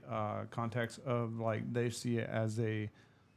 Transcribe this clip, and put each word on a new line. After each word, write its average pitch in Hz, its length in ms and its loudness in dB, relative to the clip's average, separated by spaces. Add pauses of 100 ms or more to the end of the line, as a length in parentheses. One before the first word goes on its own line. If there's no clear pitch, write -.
uh, 107 400 0
context 117 560 -2
of, 120 320 2
like, 113 360 0
they 120 160 2
see 117 280 0
it - 120 0
as 110 320 2
a, 107 280 0 (480)